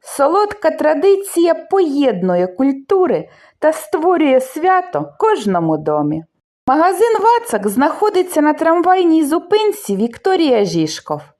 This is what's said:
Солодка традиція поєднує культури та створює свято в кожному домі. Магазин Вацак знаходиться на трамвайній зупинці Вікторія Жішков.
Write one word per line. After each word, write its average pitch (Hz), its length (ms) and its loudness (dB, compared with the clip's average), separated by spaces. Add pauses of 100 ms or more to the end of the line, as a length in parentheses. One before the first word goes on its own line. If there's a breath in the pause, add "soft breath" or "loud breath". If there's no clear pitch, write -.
Солодка 349 600 0
традиція 330 840 0
поєднує 269 920 0
культури 269 800 -2 (300 soft breath)
та 311 140 2
створює 311 680 0
свято 359 580 -2
в - 180 -10
кожному 196 600 0
домі. 151 460 -2 (440)
Магазин 359 520 2
Вацак 453 480 0
знаходиться 330 760 0
на 302 120 2
трамвайній 330 720 2
зупинці 349 680 -2
Вікторія 240 720 0
Жішков. 156 560 -4 (180)